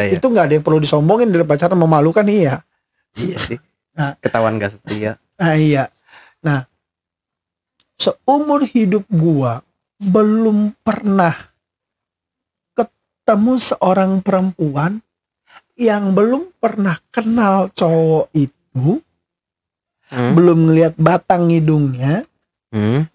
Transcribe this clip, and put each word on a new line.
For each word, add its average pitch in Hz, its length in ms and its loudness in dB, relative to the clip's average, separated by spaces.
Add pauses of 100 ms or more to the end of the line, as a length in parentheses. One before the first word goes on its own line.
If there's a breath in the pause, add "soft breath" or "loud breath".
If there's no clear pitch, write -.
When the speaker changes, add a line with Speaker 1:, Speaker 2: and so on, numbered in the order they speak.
Speaker 1:
iya. 196 80 -2
Speaker 2:
Itu 185 140 0
nggak 220 180 2
ada 143 80 0
yang 151 80 2
perlu 156 160 0
disombongin 160 540 2
dari 170 120 2
pacaran, 170 360 0
memalukan, 160 480 2
iya. 170 320 0 (560)
Speaker 1:
Iya 147 220 -6
sih. 120 200 -6 (340)
Speaker 2:
Nah. 143 260 -6
Speaker 1:
Ketahuan 113 400 -2
gak 101 180 -6
setia. 107 400 -8 (200)
Speaker 2:
Nah, 165 200 0
iya. 147 320 0 (520 soft breath)
Nah, 143 240 -4 (1300)
seumur 285 680 0
hidup 208 420 0
gua 147 520 0 (380)
belum 214 800 0
pernah 196 580 -2 (1400)
ketemu 226 840 -2
seorang 190 640 0
perempuan 185 800 -2 (720 soft breath)
yang 208 380 -2
belum 247 440 0
pernah 202 400 -4 (140)
kenal 214 600 0
cowok 160 640 0
itu, 147 680 -2 (1080)
Speaker 1:
Hmm. 123 260 -2
Speaker 2:
belum 165 320 4
ngeliat 160 300 2
batang 170 540 0
hidungnya, 151 760 0 (440)
Speaker 1:
Hmm. 113 460 -2